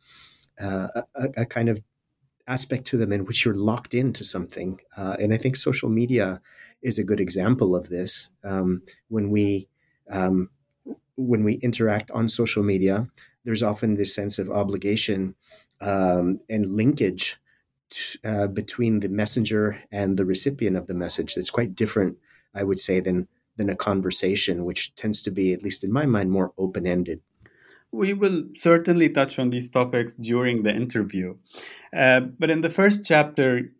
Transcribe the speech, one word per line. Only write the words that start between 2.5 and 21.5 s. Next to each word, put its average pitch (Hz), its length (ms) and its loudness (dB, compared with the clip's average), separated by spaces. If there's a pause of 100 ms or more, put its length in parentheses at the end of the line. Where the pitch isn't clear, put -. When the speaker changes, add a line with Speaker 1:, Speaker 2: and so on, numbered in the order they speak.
Speaker 1:
to - 120 0
them 107 140 0
in 101 140 0
which 110 200 -2
you're 113 80 2
locked 104 400 -2
into 123 300 0
something. 92 560 -4 (180)
Uh, 95 220 -6
and 107 140 2
I 110 40 4
think 127 200 0
social - 320 2
media 113 520 0 (400)
is - 180 0
a 104 40 0
good 98 160 0
example 98 560 2
of 87 140 -4
this. 90 400 0 (140)
Um, 92 400 -2 (240)
when 104 240 -2
we, 101 360 0 (420)
um, 92 400 0 (680)
when 120 280 0
we 107 120 2
interact 113 560 -2
on 113 160 0
social 110 340 2
media, 98 460 0 (360)
there's 117 200 -2
often 107 320 0
this 101 180 2
sense 101 240 0
of 92 140 -4
obligation, 98 840 -2 (460)
um, 92 640 2
and 101 280 -2
linkage 110 640 0 (520)
t-, - 340 -2
uh, 104 240 0
between 107 520 -2
the 98 100 -2
messenger 107 720 0 (100)
and 98 260 -2
the 98 80 2
recipient 95 520 0
of 87 80 -6
the 92 80 -8
message. 85 400 -2
That's 90 160 -2
quite 117 260 -2